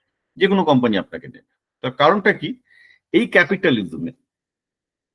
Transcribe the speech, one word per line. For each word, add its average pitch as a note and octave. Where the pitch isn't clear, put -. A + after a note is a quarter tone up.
যে F3+
কোনো F#3+
কোম্পানি B2
আপনাকে -
নেবে। -
তার B2+
কারণটা F#3+
কি? D#3+
এই A3
ক্যাপিটালিজমে A2